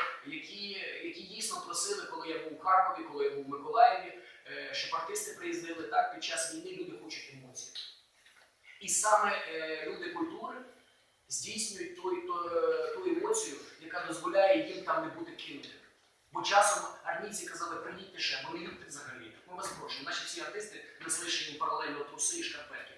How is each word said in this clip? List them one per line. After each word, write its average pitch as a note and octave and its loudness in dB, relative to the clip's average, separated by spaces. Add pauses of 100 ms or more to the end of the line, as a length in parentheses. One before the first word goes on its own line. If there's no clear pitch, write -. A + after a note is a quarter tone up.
(260)
які, G3+ -8 (340)
які - -8
дійсно - -4
просили, - -2
коли E3 -6
я D#3+ -2
був D#3+ -6
у - -10
Харкові, - 6
коли C#3+ 0
я C#3 4
був C#3 -4
в C3+ -8
Миколаєві, - 6 (280)
е, C#3+ -6
щоб - 0
артисти - -2
приїздили. E4+ -4
Так, - 4
під - -8
час - 0
війни - -8
люди - -6
хочуть - -10
емоцій. B2+ -14 (1080)
І F#3+ -6
саме, G3+ 6
е, D#3+ -4
люди - -4
культури - -4 (720)
здійснюють - -4
ту, - 0
ту, F#3 0 (460)
ту F#4 -2
емоцію, F4 2 (240)
яка F3 -4
дозволяє F#3+ 6
їм - -6
там D#3+ 2
не - -8
бути - -8
кинутими. - -12 (580)
Бо E3 -4
часом G3+ 8 (200)
армійці - -4
казали: - -6
«Приїдьте - -8
ще, - 0
або - -6
не - -6
їдьте - -10
взагалі. A#2+ -12 (160)
Ми F3+ -12
вас E3+ -6
просимо». E3 -6
Наші - -2
всі - -6
артисти - -8 (160)
несли E3 -2
ще D#3+ 0
їм D3 -6
паралельно - 0
труси - -2
і - -4
шкарпетки, - -8